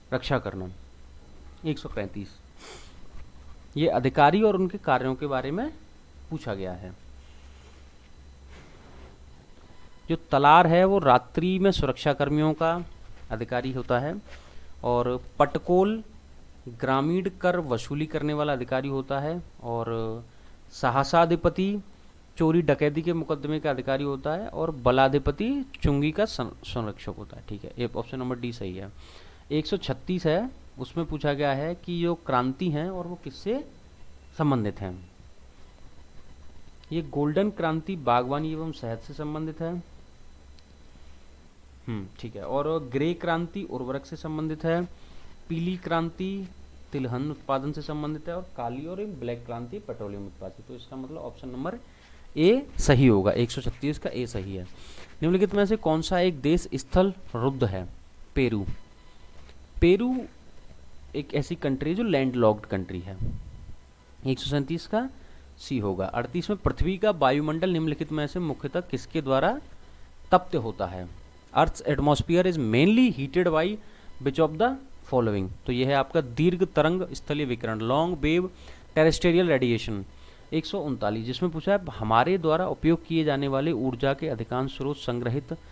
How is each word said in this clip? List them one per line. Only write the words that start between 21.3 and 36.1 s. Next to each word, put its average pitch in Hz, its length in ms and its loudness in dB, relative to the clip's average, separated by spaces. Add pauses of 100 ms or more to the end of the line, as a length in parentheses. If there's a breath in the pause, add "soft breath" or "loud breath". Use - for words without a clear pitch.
चोरी 165 240 4
डकैती 147 400 2
के 170 100 0
मुकदमे 151 480 -2
का 151 100 -2
अधिकारी 135 340 -2
होता 139 280 -2
है। 196 160 -6
और 165 220 -4
बलाधिपति 143 960 2 (180)
चुंगी 147 300 4
का 202 120 0
सं-, - 400 -6
संरक्षक 107 440 -6
होता 104 280 -10
है। 113 120 -18
ठीक 101 160 -10
है, - 140 -12
ये 120 180 -2
option 127 220 -6
number 127 200 -4
D 120 140 -6
सही 95 240 -8
है। 98 160 -12 (600 loud breath)
एक 151 140 0
सौ 202 100 -2
छत्तीस 175 500 -2
है, 196 240 2 (280)
उसमें 151 280 -4
पूछा 147 260 0
गया 143 200 2
है 151 220 -2
कि 175 280 -4
जो 170 120 2
क्रांति 131 560 0
हैं 156 200 -2
और 180 160 -6
वो 175 180 -10
किससे 226 400 -4 (720)
संबंधित 127 420 2
हैं। 90 300 -10 (1800)